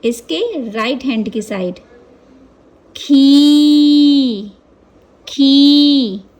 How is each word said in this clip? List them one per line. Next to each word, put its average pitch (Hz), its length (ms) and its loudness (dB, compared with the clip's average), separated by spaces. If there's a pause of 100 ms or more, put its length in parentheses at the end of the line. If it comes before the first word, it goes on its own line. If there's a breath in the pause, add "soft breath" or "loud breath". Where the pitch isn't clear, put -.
इसके 311 640 -8
राइट 226 340 -8
हैंड 226 240 -6
की 220 140 -8
साइड। 190 320 -8 (1200)
खी, 285 1500 2 (800)
खी। 277 920 2 (200)